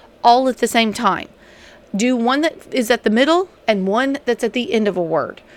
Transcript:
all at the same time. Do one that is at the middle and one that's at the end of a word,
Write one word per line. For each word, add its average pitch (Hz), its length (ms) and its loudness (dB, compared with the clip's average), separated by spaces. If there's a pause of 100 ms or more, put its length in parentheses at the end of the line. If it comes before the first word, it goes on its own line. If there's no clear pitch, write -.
(240)
all 247 240 4
at 247 100 -2
the 233 100 -2
same 226 260 0
time. 202 360 -2 (640)
Do 247 200 0
one 247 260 0
that 320 140 -2 (160)
is 240 200 -2
at 233 120 0
the 226 60 2
middle 311 400 2 (180)
and 196 200 0
one 262 360 0
that's 233 200 -2
at 226 100 -4
the 240 180 -4
end 214 160 0
of 185 80 -2
a 180 60 -2
word, 156 400 -4 (160)